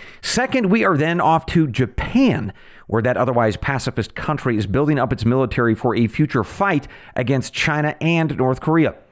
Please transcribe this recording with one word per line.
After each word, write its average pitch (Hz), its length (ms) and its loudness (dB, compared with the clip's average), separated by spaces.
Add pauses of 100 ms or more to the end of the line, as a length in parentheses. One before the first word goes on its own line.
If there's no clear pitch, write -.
(200)
Second, 247 500 0
we 220 140 2
are 190 120 2
then 165 240 0
off 160 260 2
to 160 200 2
Japan, 139 840 0 (340)
where 113 160 -2
that 123 140 0
otherwise 117 400 0
pacifist - 580 -4
country 131 420 -2
is 107 100 -2
building 143 320 0
up 120 140 0
its - 120 -4
military 120 500 2
for 110 220 -2
a 117 100 2
future 131 380 0
fight 196 420 -2 (300)
against 127 360 -2
China 151 480 -2
and 160 360 0
North 131 240 0
Korea. 156 340 2 (180)